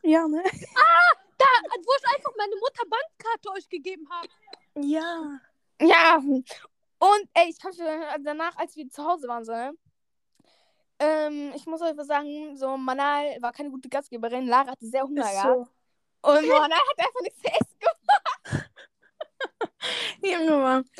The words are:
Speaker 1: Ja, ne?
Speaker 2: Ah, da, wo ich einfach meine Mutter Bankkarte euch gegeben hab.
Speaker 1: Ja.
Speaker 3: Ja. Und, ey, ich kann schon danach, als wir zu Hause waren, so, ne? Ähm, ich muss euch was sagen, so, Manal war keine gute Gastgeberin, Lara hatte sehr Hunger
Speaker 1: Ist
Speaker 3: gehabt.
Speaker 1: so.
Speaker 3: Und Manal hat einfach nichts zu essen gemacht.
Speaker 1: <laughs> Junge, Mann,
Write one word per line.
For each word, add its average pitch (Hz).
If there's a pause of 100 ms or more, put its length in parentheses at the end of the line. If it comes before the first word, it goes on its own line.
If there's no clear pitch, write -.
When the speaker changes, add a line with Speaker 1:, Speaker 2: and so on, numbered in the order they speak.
Speaker 1:
Ja, 320
ne? 311
Speaker 2:
Ah, 659 (200)
da, 523 (300)
wo 381
ich 539
einfach 554
meine 415
Mutter 466
Bankkarte 453
euch 381
gegeben 330
hab. 339 (560)
Speaker 1:
Ja. 311 (400)
Speaker 3:
Ja. 330
Und, 285
ey, 339
ich 330
kann 370
schon 339 (380)
danach, 311
als 349
wir 294
zu 294
Hause 320
waren, 233
so, 226
ne? 247 (1300)
Ähm, 302
ich 294
muss 320
euch 320
was 294
sagen, 294
so, 269
Manal 277
war 240
keine 294
gute 262
Gastgeberin, 247
Lara 254
hatte 226
sehr 262
Hunger 285
Speaker 1:
Ist 202
Speaker 3:
gehabt. 240 (540)
Speaker 1:
so. 285
Speaker 3:
Und 311
Manal 320
hat 539
einfach 480
nichts -
zu -
essen -
gemacht. -
Speaker 1:
<laughs> -
Junge, 320
Mann, 262 (140)